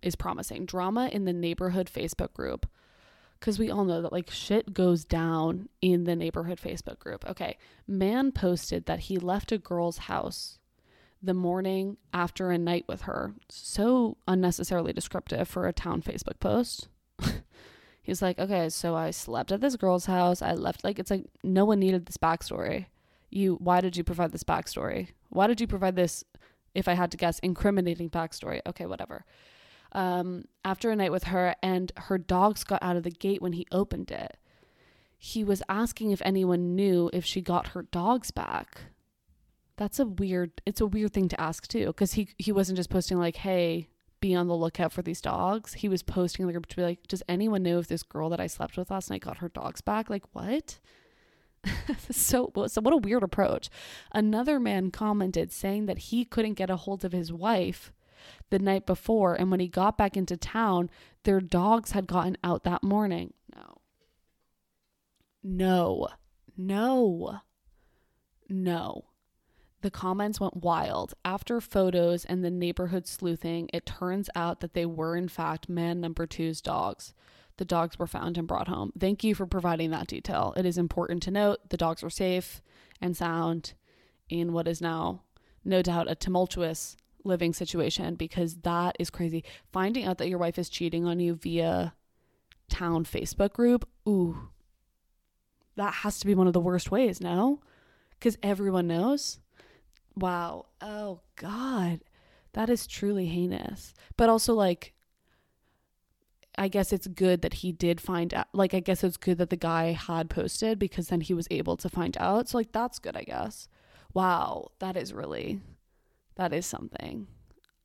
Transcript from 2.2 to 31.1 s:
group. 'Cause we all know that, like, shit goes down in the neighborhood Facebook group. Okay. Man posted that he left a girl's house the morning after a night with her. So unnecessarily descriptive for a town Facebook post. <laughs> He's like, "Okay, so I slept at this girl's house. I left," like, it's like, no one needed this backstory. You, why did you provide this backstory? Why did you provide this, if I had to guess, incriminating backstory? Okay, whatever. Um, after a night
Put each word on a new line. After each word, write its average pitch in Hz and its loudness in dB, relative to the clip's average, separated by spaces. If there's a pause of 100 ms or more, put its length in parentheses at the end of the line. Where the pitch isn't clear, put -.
group. 64 -6 (720)
'Cause 208 0
we 220 0
all 202 2
know 170 0
that, 170 -4
like, 180 -4
shit - 0
goes 175 4
down 165 0 (140)
in 175 6
the 170 0
neighborhood 165 -4
Facebook - -10
group. - -10
Okay. - -8 (280)
Man 214 2
posted 175 0
that 165 -2
he 190 -2
left 180 -2
a 220 0
girl's 170 -2
house - -6 (640)
the 185 0
morning 190 -2 (140)
after 180 -2
a 175 2
night 175 0
with - -6
her. - -6 (140)
So 233 2 (100)
unnecessarily 180 2
descriptive - -4
for 180 -2
a 175 0
town 170 -2
Facebook - -6
post. 208 0 (300)
<laughs> - 0 (720)
He's 190 -2
like, 180 0
"Okay, 185 0
so 165 -2
I 160 -2
slept - -4
at 202 0
this 262 2
girl's 180 2
house. 180 4
I - 0
left," 175 -4
like, 196 -2
it's 185 -4
like, 196 -2 (180)
no 190 6
one 214 6
needed 185 4
this - -12
backstory. - -2 (440)
You, 196 2
why 180 4
did 180 0
you 175 -2
provide 170 0
this 160 -8
backstory? - -4 (180)
Why 190 2
did 226 4
you 240 0
provide 185 0
this, 180 0 (500)
if 185 0
I 175 4
had 175 0
to 165 -12
guess, 170 0
incriminating 180 2
backstory? - -6
Okay, 175 -8
whatever. - -10 (680)
Um, 180 -2 (180)
after 190 0
a 220 2
night 190 4